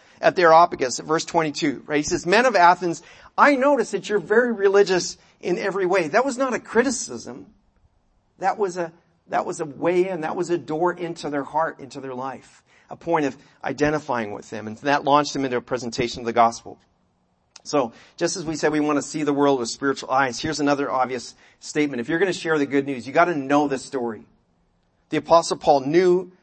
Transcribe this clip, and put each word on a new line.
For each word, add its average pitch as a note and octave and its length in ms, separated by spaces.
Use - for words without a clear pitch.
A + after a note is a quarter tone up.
At D#3 160
the F3+ 60
Areopagus, D#3+ 580
at - 40
verse D#3 200
twenty-two, D3+ 600
right? D3+ 120
He D3+ 60
says, D#3+ 220
"Men G#3 200
of A#3+ 100
Athens, F3 480
I C#4 180
notice C4 360
that F#3+ 160
you're G#3 120
very A3+ 340
religious G3 640
in F3+ 160
every F#3+ 280
way." F3 240
That A3 160
was B3 120
not C4 160
a G3+ 60
criticism. G3 880
That F#3+ 180
was F#3 200
a, E3 160
that - 180
was F3 140
a E3 60
way F3 420
in. F3+ 140
That D#3 160
was E3+ 120
a F3 80
door D#3+ 360
into E3+ 360
their C#3+ 140
heart, D3+ 360
into C3+ 200
their C3 140
life. B2+ 500
A A2+ 60
point D#3+ 300
of B2+ 100
identifying C#3+ 680
with - 180
them. G#2+ 180
And A2 100
that C#3+ 260
launched C#3+ 300
them C#3 100
into B2 140
a A#2 40
presentation A#2+ 600
of A#2 40
the A2+ 80
gospel. A#2 460
So, C3 280
just E3+ 220
as E3 80
we D#3+ 100
said D3+ 160
we D3+ 80
want D3 180
to C3+ 40
see D#3 220
the D3 100
world C#3 260
with A#2 100
spiritual - 420
eyes, C3 280
here's D#3 220
another C#3+ 280
obvious B2 460
statement. D3 400
If A#2+ 80
you're E3 120
gonna F#3 120
share D#3+ 260
the C#3+ 80
good C3+ 200
news, C3 220
you C3+ 40
gotta E3+ 240
know C#3+ 320
the C3+ 100
story. A#2 480
The D3+ 80
Apostle D#3+ 400
Paul C#3+ 240
knew F3+ 500